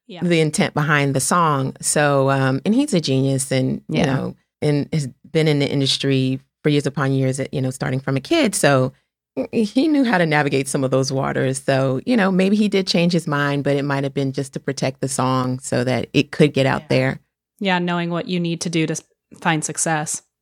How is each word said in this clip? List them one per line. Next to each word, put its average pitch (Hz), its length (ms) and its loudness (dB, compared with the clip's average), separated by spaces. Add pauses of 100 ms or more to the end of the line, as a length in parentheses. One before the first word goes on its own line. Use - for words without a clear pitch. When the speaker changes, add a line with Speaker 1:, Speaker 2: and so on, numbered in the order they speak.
Speaker 1:
Yeah. 180 160 -14
Speaker 2:
the 175 180 2
intent 151 320 0
behind 147 420 0
the 135 60 0
song. 147 640 0
So, 143 480 2
um, 135 340 0
and 202 100 2
he's 277 200 0
a 175 60 4
genius 135 520 0
and, 131 360 0
you 156 100 -2
Speaker 3:
Yeah. 156 80 2
Speaker 2:
know, 131 300 -2 (260)
and 147 280 2
has 151 160 -2 (240)
been 156 160 2
in 147 120 2
the 139 120 0
industry 131 720 0 (220)
for 156 80 2
years 143 160 2
upon 135 260 -2
years, 135 280 0 (120)
you 147 80 -2
know, 131 100 -2
starting 131 300 -4
from 139 160 -2
a 135 40 -2
kid. 277 340 0
So 131 400 2 (580)
he 247 340 2
knew 294 180 4
how 226 120 2
to 180 80 4
navigate 147 420 2
some 147 160 -2
of 131 80 0
those 135 220 2
waters. 135 500 -2
So, 131 440 0
you 247 100 2
know, 196 160 2
maybe 190 240 2
he 208 120 2
did 190 180 0
change 170 260 2
his 165 140 0
mind, 143 380 0
but 139 120 2
it 139 80 -2
might 139 200 -2
have 139 100 -4
been 135 180 -2
just 139 220 -6
to 156 60 -6
protect 135 420 -4
the 139 60 -2
song 127 500 0
so 123 260 -2
that 123 300 -2
it - 160 2
could 147 240 2
get 135 100 2
out 131 180 0
Speaker 1:
Yeah. - 60 -20
Speaker 2:
there. 131 320 0 (400)
Speaker 1:
Yeah, 185 200 0
knowing 175 280 -2
what 170 200 -4
you 180 120 -2
need 170 220 -4
to 175 80 -6
do 165 160 0
to 160 60 -2
s-, 156 100 -8 (380)
find 160 220 0
success. 156 600 -4 (200)